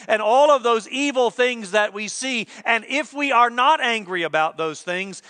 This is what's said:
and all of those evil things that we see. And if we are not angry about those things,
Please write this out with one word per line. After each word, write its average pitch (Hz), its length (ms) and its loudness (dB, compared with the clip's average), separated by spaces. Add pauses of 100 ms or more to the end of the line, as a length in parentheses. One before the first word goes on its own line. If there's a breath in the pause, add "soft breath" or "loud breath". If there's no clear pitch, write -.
and 214 120 2
all 254 300 4
of 254 140 4
those 233 240 0
evil 262 420 0
things 240 400 -2
that 208 240 0
we 208 140 -8
see. 254 400 -6 (160 loud breath)
And 226 240 0
if 277 260 -4
we 285 160 -2
are 240 200 4
not 269 300 2
angry 202 440 -2
about 156 320 0
those 160 260 -6
things, 180 480 -8